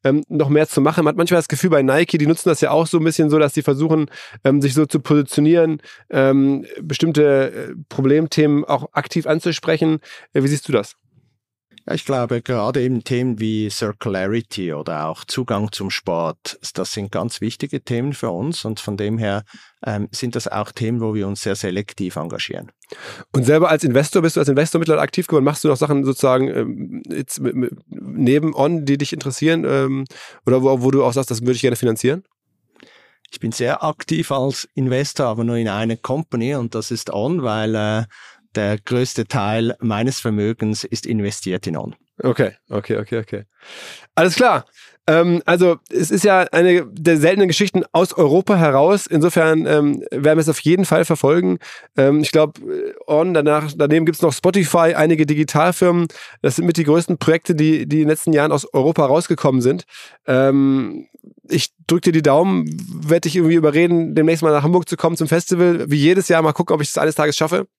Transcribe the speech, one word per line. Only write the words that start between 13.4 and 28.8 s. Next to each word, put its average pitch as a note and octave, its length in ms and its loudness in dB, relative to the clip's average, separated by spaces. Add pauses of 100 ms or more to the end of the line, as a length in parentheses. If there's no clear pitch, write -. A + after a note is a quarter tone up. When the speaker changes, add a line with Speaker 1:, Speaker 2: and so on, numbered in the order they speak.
Speaker 2:
Circularity G2+ 1040 -4
oder D2+ 320 -8
auch D#2+ 180 -10
Zugang G#2+ 480 -4
zum G2 200 -8
Sport, E2+ 680 -6 (160)
das - 200 -8
sind G2+ 180 -10
ganz G#2 300 -6
wichtige C3 420 -8
Themen B2+ 300 -4
für A#2 180 -6
uns B2 340 -8
und A2 140 -8
von G#2 180 -8
dem G#2+ 220 -4
her, G#2 240 -4 (420)
ähm, G#2 260 -6
sind A#2+ 240 -8
das A#2 120 -6
auch G#2 240 -6
Themen, A#2 280 -4
wo A2 140 -4
wir G2+ 140 -4
uns G2 160 -8
sehr G2 120 -2
selektiv F#2+ 600 -6
engagieren. - 560 -10 (640)
Speaker 1:
Und C3 100 2
selber D#3 260 4
als D#3 140 2
Investor, D3 400 2
bist D#3+ 120 0
du E3+ 40 0
als C#3+ 100 2
Investor D#3 300 2
mittlerweile D#3 240 2
aktiv E3 240 -4
geworden? C#3 180 2
Machst D3 180 -2
du D#3 40 2
noch C3+ 100 2
Sachen C#3+ 280 0
sozusagen, C3 420 2
ähm, - 600 -6
jetzt - 320 -8
mit, C3 140 -2
mit, - 180 -4 (160)
neben D3 680 -2
On, D3+ 300 0